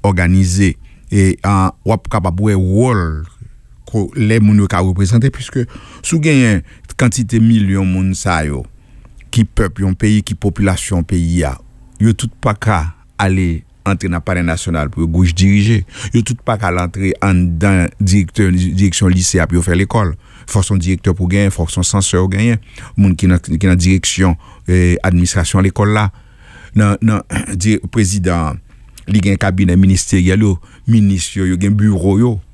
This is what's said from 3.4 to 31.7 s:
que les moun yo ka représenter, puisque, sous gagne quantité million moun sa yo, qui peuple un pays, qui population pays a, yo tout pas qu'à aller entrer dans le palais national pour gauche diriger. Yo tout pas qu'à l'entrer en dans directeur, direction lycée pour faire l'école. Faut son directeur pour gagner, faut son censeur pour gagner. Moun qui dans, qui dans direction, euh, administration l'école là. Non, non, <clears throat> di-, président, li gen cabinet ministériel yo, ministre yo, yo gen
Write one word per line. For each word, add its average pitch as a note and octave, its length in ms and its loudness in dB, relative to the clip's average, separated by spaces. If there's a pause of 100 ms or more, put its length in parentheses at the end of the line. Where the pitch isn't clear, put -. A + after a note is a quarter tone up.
que A2+ 120 -4 (200)
les A2 220 2
moun G#2 180 6
yo G2 80 4
ka F2+ 140 -2
représenter, G2 500 2
puisque, - 300 -8 (420)
sous E3+ 160 -2
gagne C3 440 2 (340)
quantité A#2 420 -2
million G2+ 460 2
moun F#2 300 0
sa E2+ 300 -2
yo, C#2+ 220 -6 (640)
qui A2+ 140 -4
peuple G2 400 -4
un F#2+ 80 -2
pays, G#2 320 0
qui - 100 -8
population F#2+ 720 -2
pays E2+ 400 -2
a, C#2 120 -6 (440)
yo A2 120 2
tout A2+ 180 -4 (100)
pas G#2+ 140 -2
qu'à E2+ 400 -2 (220)
aller F#2+ 480 -2 (200)
entrer G2 240 -4
dans F2 80 -4
le E2 40 -4
palais F2+ 220 -2
national E2 480 -4
pour E2 160 -4
gauche E2+ 280 2
diriger. G2+ 520 2 (260)
Yo C3 100 2
tout A#2 120 -4
pas A2+ 240 -4
qu'à G2 120 -2
l'entrer F2+ 520 -4
en G2 120 2
dans F2+ 540 2 (120)
directeur, G2 500 2
direction F#2 560 0
lycée F2+ 420 2
pour E2+ 160 0
faire F2 120 0
l'école. G2 400 -2 (320)
Faut G2 140 0
son G2+ 140 -2
directeur F2+ 380 -2
pour F2+ 140 -2
gagner, G2 220 2
faut E2+ 180 -4
son F2+ 160 -4
censeur F#2+ 380 0
pour F#2+ 80 0
gagner. A2 260 0 (400)
Moun G2 180 4
qui F2+ 140 0
dans, F2+ 100 4
qui D#2+ 200 -4
dans F2+ 180 2
direction, F#2 600 0 (320)
euh, F2+ 340 2
administration F2+ 580 0
l'école G2+ 320 0
là. G#2+ 180 0 (640)
Non, G#2 260 2
non, A2 220 0 (160)
<clears throat> - 160 -8
di-, G2+ 240 0 (120)
président, F2+ 640 -2 (520)
li G2+ 160 2
gen G2 160 0
cabinet F#2 400 2
ministériel F#2+ 640 2
yo, G2 140 2 (320)
ministre G2+ 500 2
yo, F#2+ 80 -2
yo F2+ 140 -2
gen G2+ 180 0